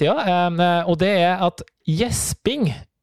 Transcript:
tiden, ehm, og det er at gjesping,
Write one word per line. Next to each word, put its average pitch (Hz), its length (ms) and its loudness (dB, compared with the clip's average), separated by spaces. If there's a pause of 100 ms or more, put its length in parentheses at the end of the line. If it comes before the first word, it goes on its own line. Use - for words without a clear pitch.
tiden, 202 160 2
ehm, 175 440 0 (280)
og 165 80 0
det 190 140 2 (100)
er 180 240 2
at - 160 -4 (240)
gjesping, 214 840 -2 (300)